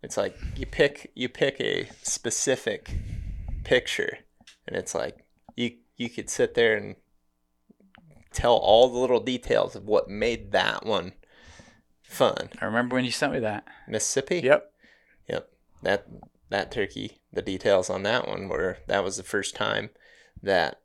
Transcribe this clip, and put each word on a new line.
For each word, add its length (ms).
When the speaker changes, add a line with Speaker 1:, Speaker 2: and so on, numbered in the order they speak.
Speaker 1:
It's 160
like 180
you 100
pick, 480
you 140
pick 320
a 300
specific 840
picture, 540
and 120
it's 180
like 300
you, 140
you 120
could 200
sit 240
there 240
and 180
tell 220
all 340
the 120
little 200
details 560
of 100
what 240
made 440
that 320
one 280
fun. 480
Speaker 2:
I 40
remember 300
when 100
you 60
sent 220
me 60
that. 260
Speaker 1:
Mississippi? 520
Speaker 2:
Yep. 320
Speaker 1:
Yep. 220
That, 240
that 220
turkey, 480
the 80
details 480
on 140
that 240
one 200
were, 300
that 160
was 140
the 60
first 320
time 340
that 440